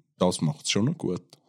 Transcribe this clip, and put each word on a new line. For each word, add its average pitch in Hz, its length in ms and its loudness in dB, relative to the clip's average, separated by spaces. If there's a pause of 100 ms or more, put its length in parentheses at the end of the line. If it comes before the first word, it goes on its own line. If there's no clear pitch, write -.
(180)
das 90 240 2
macht's 78 300 -2
schon 101 140 2
noch 160 120 0
gut. - 400 -6 (120)